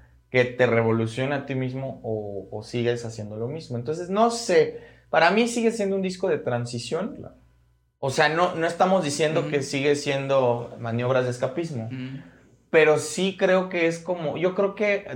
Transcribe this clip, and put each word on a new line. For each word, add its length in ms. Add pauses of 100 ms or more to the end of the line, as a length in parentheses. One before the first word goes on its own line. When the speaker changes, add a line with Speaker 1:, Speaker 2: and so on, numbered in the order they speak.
(300)
Speaker 1:
que 140
te 220
revoluciona 680
a 100
ti 80
mismo 500
o, 480
o 100
sigues 420
haciendo 320
lo 120
mismo. 280
Entonces, 340
no 200
sé, 500 (300)
para 200
mí 180
sigue 240
siendo 240
un 60
disco 260
de 100
transición. 800
Speaker 2:
Claro. 180 (640)
Speaker 1:
O 120
sea, 180
no, 260
no 120
estamos 380
diciendo 360
Speaker 2:
Ujú. 100
Speaker 1:
que 120
sigue 340
siendo 840
maniobras 440
de 60
escapismo. 560
Speaker 2:
Ujú. 340 (500)
Speaker 1:
Pero 280
sí 400
creo 300
que 180
es 120
como, 400
yo 160
creo 200
que 300 (120)